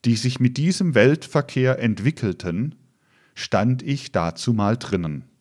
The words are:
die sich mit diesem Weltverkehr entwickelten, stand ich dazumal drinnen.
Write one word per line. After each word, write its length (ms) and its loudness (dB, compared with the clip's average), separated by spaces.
die 100 4
sich 240 -2
mit 180 4
diesem 380 0
Weltverkehr 840 2
entwickelten, 960 -2
stand 480 0
ich 300 -6
dazumal 640 0
drinnen. 480 -6